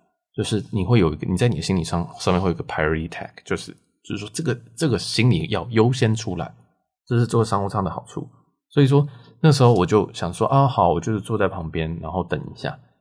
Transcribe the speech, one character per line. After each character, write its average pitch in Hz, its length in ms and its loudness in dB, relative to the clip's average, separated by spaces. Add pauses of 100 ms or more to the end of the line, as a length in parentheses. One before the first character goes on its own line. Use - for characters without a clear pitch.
(360)
就 107 80 -4
是 101 280 -2
你 98 120 -2
会 117 160 4
有 80 120 4
一 76 40 -8
个， - 120 -10
你 92 80 -2
在 120 120 2
你 117 80 0
的 78 60 -6
行 95 140 -2
李 82 80 0
箱 85 240 -4 (120)
上 95 120 0
面 90 80 2
会 92 100 0
有 85 40 0
一 82 40 -6
个 87 80 -10
priority 80 440 -4
tag， - 200 -12 (140)
就 95 120 -4
是， - 160 -10 (320)
就 - 120 -10
是 - 20 -8
说 107 140 -12
这 165 120 -6
个， 127 100 -2 (220)
这 165 120 -2
个 107 120 2
行 117 320 2
李 85 160 0
要 92 240 -4
优 113 200 4
先 113 220 2
出 104 220 -6
来， 82 180 -8 (540)
这 120 100 -2
是 117 80 2
坐 113 180 0
商 101 220 0
务 98 40 -6
舱 101 140 -2
的 87 60 -4
好 - 160 -10
处。 - 240 -14 (400)
所 147 140 4
以 - 20 8
说 143 220 4 (340)
那 160 100 6
时 131 120 4
候 120 100 8
我 90 120 4
就 98 280 2
想 87 180 -6
说， 107 160 -4
啊， 139 200 4
好， 90 260 2
我 85 80 0
就 110 100 -4
是 107 80 -2
坐 110 160 -4
在 98 120 2
旁 87 240 -8
边， 82 280 -4
然 80 120 -8
后 90 120 -2
等 78 160 -4
一 - 200 -12
下。 - 180 -8 (240)